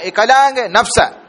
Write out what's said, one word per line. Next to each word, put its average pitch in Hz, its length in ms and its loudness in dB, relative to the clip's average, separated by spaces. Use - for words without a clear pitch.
ekalange 233 640 0
nafsa. 196 480 0